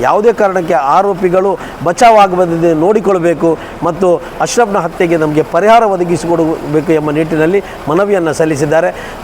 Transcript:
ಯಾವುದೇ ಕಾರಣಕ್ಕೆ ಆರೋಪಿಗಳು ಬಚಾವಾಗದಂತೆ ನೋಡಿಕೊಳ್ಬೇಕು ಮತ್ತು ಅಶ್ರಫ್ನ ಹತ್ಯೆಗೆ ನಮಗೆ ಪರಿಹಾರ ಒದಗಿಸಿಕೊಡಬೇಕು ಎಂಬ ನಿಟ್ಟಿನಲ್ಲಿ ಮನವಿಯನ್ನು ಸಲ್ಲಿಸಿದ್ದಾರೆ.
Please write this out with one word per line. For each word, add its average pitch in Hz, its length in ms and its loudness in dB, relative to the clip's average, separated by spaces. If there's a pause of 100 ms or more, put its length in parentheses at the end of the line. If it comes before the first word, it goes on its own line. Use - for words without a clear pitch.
ಯಾವುದೇ 190 320 2
ಕಾರಣಕ್ಕೆ 185 420 0
ಆರೋಪಿಗಳು 180 840 0 (260)
ಬಚಾವಾಗದಂತೆ 180 880 2
ನೋಡಿಕೊಳ್ಬೇಕು 170 840 0 (240)
ಮತ್ತು 175 400 0 (180)
ಅಶ್ರಫ್ನ 202 380 0
ಹತ್ಯೆಗೆ 170 380 -2
ನಮಗೆ 156 260 0
ಪರಿಹಾರ 208 400 2
ಒದಗಿಸಿಕೊಡಬೇಕು 165 1120 -2
ಎಂಬ 151 180 0
ನಿಟ್ಟಿನಲ್ಲಿ 160 520 0 (260)
ಮನವಿಯನ್ನು 180 440 0
ಸಲ್ಲಿಸಿದ್ದಾರೆ. 156 920 -2